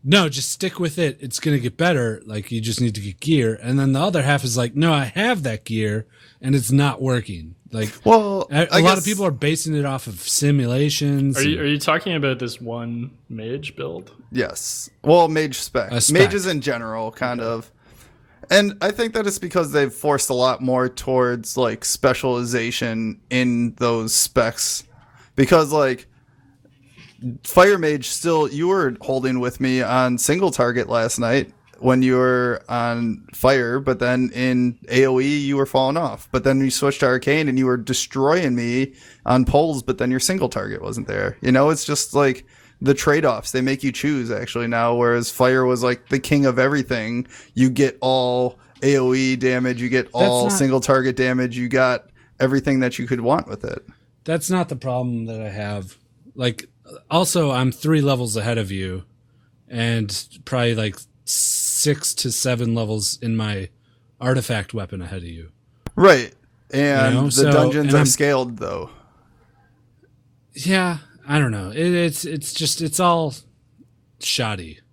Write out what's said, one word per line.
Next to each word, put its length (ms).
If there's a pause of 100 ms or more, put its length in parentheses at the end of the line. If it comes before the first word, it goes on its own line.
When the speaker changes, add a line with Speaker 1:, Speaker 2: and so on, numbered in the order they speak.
Speaker 1:
"No, 260
just 220
stick 280
with 180
it. 240
It's 180
gonna 200
get 180
better. 480
Like, 260
you 100
just 200
need 140
to 60
get 180
gear." 420
And 180
then 140
the 80
other 220
half 200
is 140
like, 180
"No, 180
I 120
have 380
that 220
gear 420 (340)
and 140
it's 160
not 300
working." 540 (140)
Like, 200 (160)
Speaker 2:
Well, 440
Speaker 1:
a, 140
a 120
Speaker 2:
I 40
Speaker 1:
lot 180
of 60
Speaker 2:
guess 20
Speaker 1:
people 200
are 60
basing 440
it 80
off 240
of 140
simulations 1160
Speaker 3:
Are 60
you, 140
Speaker 1:
and 40
Speaker 3:
are 80
you 80
talking 380
about 240
this 220
one 500 (160)
mage 480
build? 380 (180)
Speaker 2:
Yes. 580 (140)
Well, 240
mage 320
specs. 340
Speaker 1:
A 60
spec. 220
Speaker 2:
Mages 260
in 140
general, 500
kind 300
of. 280 (800)
And 300
I 120
think 240
that 120
it's 120
because 340
they've 180
forced 380
a 40
lot 280
more 260
towards, 680
like, 260
specialization 1400 (100)
in 460
those 400
specs. 720 (500)
Because, 380
like, 340 (1400)
Fire 340
Mage 300
still, 420
you 200
were 320
holding 400
with 180
me 220
on 360
single 340
target 360
last 320
night 320 (280)
when 220
you 140
were 540
on 640
fire, 460
but 200
then 340
in 460 (100)
A 160
O 140
E 180
you 200
were 80
falling 320
off. 340
But 120
then 160
you 120
switched 300
to 60
Arcane 400
and 120
you 60
were 120
destroying 760
me 380 (320)
on 200
poles, 380
but 140
then 120
your 100
single 300
target 320
wasn't 260
there. 340
You 100
know, 180
it's 160
just, 300
like, 300 (360)
the 140
trade-offs. 560
They 100
make 220
you 80
choose, 400
actually, 360
now, 280
whereas 360
fire 340
was, 180
like, 260
the 100
king 280
of 120
everything. 680 (280)
You 160
get 300
all 560 (260)
A 140
O 160
E 220
damage, 460
you 80
get 160
Speaker 1:
That's 100
Speaker 2:
all 300
Speaker 1:
not 80
Speaker 2:
single 260
target 360
damage, 420
you 120
got 400 (300)
everything 420
that 180
you 80
could 140
want 260
with 160
it. 200 (400)
Speaker 1:
That's 260
not 200
the 60
problem 520
that 140
I 80
have. 480 (380)
Like, 340 (420)
also, 400
I'm 200
three 300
levels 340
ahead 220
of 140
you 320 (640)
and 600 (180)
probably, 300
like, 220 (280)
six 880
to 180
seven 440
levels 460
in 140
my 340 (520)
artifact 520
weapon 280
ahead 220
of 40
you. 220 (460)
Speaker 2:
Right. 380 (380)
And 440
Speaker 1:
You 60
know, 40
Speaker 2:
the 60
Speaker 1:
so, 200
Speaker 2:
dungeons 360
Speaker 1:
and 80
Speaker 2:
are 40
Speaker 1:
I'm 60
Speaker 2:
scaled, 520
though. 320 (1600)
Speaker 1:
Yeah, 460 (280)
I 120
don't 120
know. 200
It, 220
it's, 320
it's 280
just, 280
it's 180
all 340 (840)
shoddy. 600 (140)